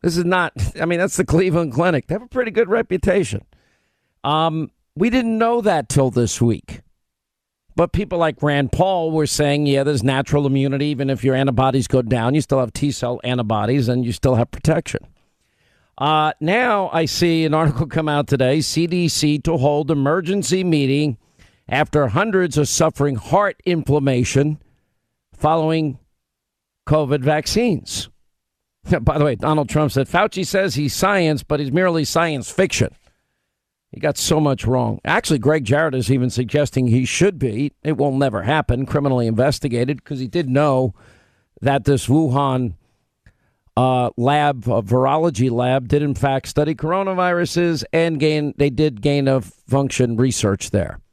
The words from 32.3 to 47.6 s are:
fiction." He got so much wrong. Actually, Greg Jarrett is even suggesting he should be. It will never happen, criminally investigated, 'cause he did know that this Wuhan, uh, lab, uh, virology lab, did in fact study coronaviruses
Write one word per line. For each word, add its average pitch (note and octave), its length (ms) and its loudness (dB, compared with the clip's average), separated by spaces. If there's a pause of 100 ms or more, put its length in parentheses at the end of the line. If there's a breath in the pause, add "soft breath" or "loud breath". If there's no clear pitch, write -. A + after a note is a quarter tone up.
fiction." - 440 0 (960)
He - 80 -16
got D3 180 -2
so - 220 0
much C#3+ 260 0
wrong. B2 400 -2
Actually, D#3+ 360 0
Greg E3 240 2
Jarrett C#3+ 320 0
is B2 160 0
even B2+ 180 0
suggesting B2+ 560 0
he B2 180 2
should F#3 360 0
be. C3 320 -4 (100)
It D3+ 140 -2
will C#3 160 0
never C3 300 0
happen, C3+ 440 0
criminally C3+ 400 0
investigated, B2+ 760 -2
'cause C#3 160 -8
he C3 80 -6
did D#3+ 200 -2
know C3 460 2 (640 soft breath)
that C#3 240 0
this C#3 220 2
Wuhan, C3 680 2 (1040)
uh, B2+ 400 2
lab, C#3 520 0
uh, A2 120 2
virology C3 680 2
lab, B2 380 0
did D3 140 2
in C#3+ 120 -2
fact C3+ 320 0
study D3+ 280 0
coronaviruses F3 1080 -2 (100)